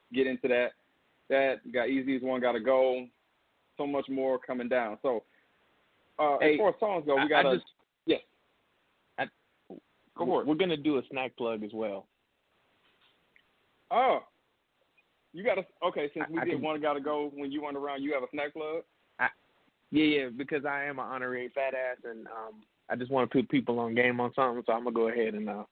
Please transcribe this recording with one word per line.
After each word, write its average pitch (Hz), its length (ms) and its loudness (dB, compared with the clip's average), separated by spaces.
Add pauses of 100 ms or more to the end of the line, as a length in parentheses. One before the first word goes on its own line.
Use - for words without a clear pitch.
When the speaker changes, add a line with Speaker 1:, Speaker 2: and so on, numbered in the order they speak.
(140)
Speaker 1:
get 131 120 4
into 131 220 0
that. 123 200 4 (600)
That, 135 360 4
you 120 80 -14
got 120 180 0
Easy's 131 320 0
One 127 180 -2
Gotta 123 200 2
Go, 127 460 4 (720)
so 147 100 -4
much 139 220 -2
more 131 300 0
coming 123 320 -6
down. 117 320 0
So, 120 200 0 (960)
uh, 147 220 4
Speaker 2:
Hey, 151 140 6
Speaker 1:
as 143 40 2
far 208 120 4
as - 100 2
songs 185 240 0
go, 143 120 2
we 139 40 4
Speaker 2:
I, 143 40 4
I 151 40 2
Speaker 1:
gotta, 139 280 4
Speaker 2:
just, - 100 -4 (400)
Speaker 1:
yeah. 160 100 4 (1000)
Speaker 2:
I, 135 80 -4 (880)
Speaker 1:
Go - 80 -4
for 165 160 2
it. 113 60 -2
Speaker 2:
we're 151 80 4
gonna 170 220 2
do 143 200 0
a 123 140 0
snack 131 260 -6
plug 113 280 -2
as 104 100 -10
well. 104 320 -6 (1800)
Speaker 1:
Oh, 214 300 4 (1120)
you 170 120 -10
got 202 140 2
a, 180 60 -2 (220)
okay, 151 280 -2
since - 160 -4
we 160 80 -4
Speaker 2:
I, - 40 -2
I - 20 -2
Speaker 1:
did 175 100 0
Speaker 2:
can 135 80 -2
Speaker 1:
One 156 180 -2
Gotta 147 200 0
Go 147 340 -2
when 143 160 -8
you 147 120 -6
weren't 143 140 -6
around, 139 260 -6
you 147 120 -2
have 131 80 -2
a 127 100 -6
snack 147 200 -6
plug? 156 300 -6 (360)
Speaker 2:
I, 127 100 2 (600)
yeah, 151 140 4
yeah, 143 300 2
because 135 300 -4
I 143 200 -4
am 143 140 -8
an 120 80 -6
honorary 127 480 -6
fat 135 200 -2
ass, 127 300 -4
and, 113 240 -12
um, 110 340 -14 (280)
I 117 60 -4
just 123 140 -6
wanna 131 160 2
put 120 240 2
people 120 300 2
on 113 140 -2
game 123 260 4
on 120 140 0
something, 123 320 2
so 117 60 2
I'm 117 120 -2
gonna 120 100 -2
go 113 140 4
ahead 113 260 0
and, 107 140 -4
uh, 101 240 -8